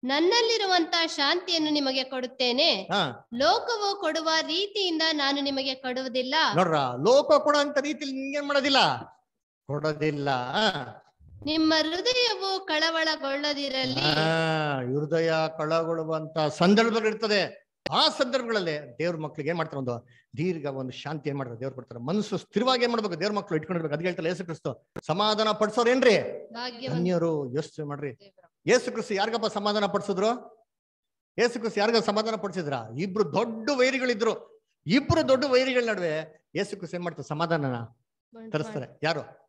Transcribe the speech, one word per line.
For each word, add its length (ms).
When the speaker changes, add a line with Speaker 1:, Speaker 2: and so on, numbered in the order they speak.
Speaker 1:
"ನನ್ನಲ್ಲಿರುವಂತ 880
ಶಾಂತಿಯನ್ನು 640
ನಿಮಗೆ 340
ಕೊಡುತ್ತೇನೆ. 800
Speaker 2:
ಹಾ. 500
Speaker 1:
ಲೋಕವು 680
ಕೊಡುವ 280
ರೀತಿಯಿಂದ 600
ನಾನು 300
ನಿಮಗೆ 340
ಕೊಡುವುದಿಲ್ಲ." 600
Speaker 2:
ನೋಡ್ರ, 200
ಲೋಕ 680
ಕೊಡೋಂಥ 340
ರೀತಿಯಲ್ಲಿ 380
ನಿಮ್ಗೇನ್ 320
ಮಾಡೋದಿಲ್ಲ, 300
ಕೊಡೋದಿಲ್ಲ. 600
ಹಾ. 760
Speaker 1:
"ನಿಮ್ಮ 340
ಹೃದಯವು 880
ಕಳವಳಗೊಳ್ಳದಿರಲಿ." 1300
Speaker 2:
ಹಾ, 800
ಹೃದಯ 540
ಕಳವಳುವಂತ 800
ಸಂದರ್ಭಗಳು 540
ಇರ್ತದೆ. 580
ಆ 160
ಸಂದರ್ಭಗಳಲ್ಲಿ 920
ದೇವ್ರ 180
ಮಕ್ಳಿಗೆ 320
ಏನ್ 80
ಮಾಡ್ತಾರೆ? 220
ಒಂದು 280
ದೀರ್ಘ 280
ಒಂದು 260
ಶಾಂತಿ 380
ಏನ್ 80
ಮಾಡ್ತಾರೆ? 220
ದೇವ್ರು 160
ಕೊಡ್ತಾರೆ. 240
ಮನಸ್ಸು 380
ಸ್ಥಿರವಾಗಿ 460
ಏನ್ 80
ಮಾಡ್ಬೇಕು? 280
ದೇವ್ರ 140
ಮಕ್ಳು 240
ಇಟ್ಕೊಂಡಿರ್ಬೇಕು. 380
ಅದ್ 80
ಹೇಳ್ತಾರೆ 260
ಯೇಸು 140
ಕ್ರಿಸ್ತು, 480
"ಸಮಾಧಾನ 460
ಪಡಿಸೋರೇನ್ರಿ? 1040
Speaker 1:
ಭಾಗ್ಯವಂತ 460
Speaker 2:
ಧನ್ಯರು." 560
ಯೋಚನೆ 300
ಮಾಡ್ರಿ, 340
Speaker 1:
ದೇವ್ರ. 260
Speaker 2:
ಯೇಸು 240
ಕ್ರಿಸ್ತು 220
ಯಾರಿಗಪ್ಪ 340
ಸಮಾಧಾನ 380
ಪಡಿಸಿದ್ರು? 420
ಯೇಸು 200
ಕ್ರಿಸ್ತು 200
ಯಾರಿಗ 180
ಸಮಾಧಾನ 380
ಪಡಿಸಿದ್ರ? 380
ಇಬ್ರು 360
ದೊಡ್ಡ 440
ವೈರಿಗಳಿದ್ರು, 840
ಇಬ್ರು 400
ದೊಡ್ಡ 180
ವೈರಿಗಳ 440
ನಡುವೆ 540
ಯೇಸು 220
ಕ್ರಿಸ್ತು 200
ಏನ್ 60
ಮಾಡ್ತಾರೆ? 240
ಸಮಾಧಾನನ 480
Speaker 1:
ಮಾಡ್-, 760
Speaker 2:
ತರಿಸ್ತಾರೆ. 360
Speaker 1:
ಮಾಡ್-, 160
Speaker 2:
ಯಾರು? 180